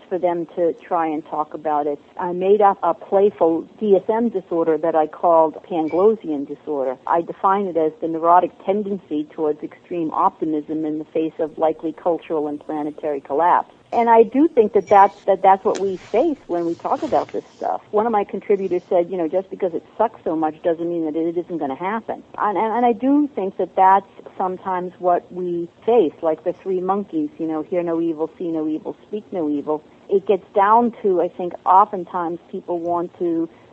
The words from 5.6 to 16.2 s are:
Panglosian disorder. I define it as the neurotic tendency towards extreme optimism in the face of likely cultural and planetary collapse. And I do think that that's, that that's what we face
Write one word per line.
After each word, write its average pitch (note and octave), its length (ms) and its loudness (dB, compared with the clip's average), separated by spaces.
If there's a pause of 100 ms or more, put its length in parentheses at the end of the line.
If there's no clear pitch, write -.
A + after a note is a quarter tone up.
Panglosian D#3+ 840 0
disorder. C#3 500 -6 (100)
I E3+ 140 2
define F#3+ 460 -2
it E3 100 -4
as D#3 240 0
the E3+ 60 -4
neurotic E3 440 4 (140)
tendency G3 600 -4
towards D3+ 380 -4
extreme E3 480 -8
optimism D#3 760 -2
in D#3 140 -4
the D3+ 60 -10
face D#3+ 340 -4
of D#3 180 -4
likely D#3+ 360 -2
cultural D#3+ 540 -4
and D3 120 -8
planetary D3 600 -6
collapse. D3+ 520 0 (180)
And A#3 160 0
I A3+ 140 8
do C4+ 260 4
think G#3+ 260 2
that F#3+ 140 2
that's, G3+ 360 6
that G3 180 0
that's F#3+ 240 4
what F#3+ 140 0
we F#3+ 180 -4
face C4+ 480 -2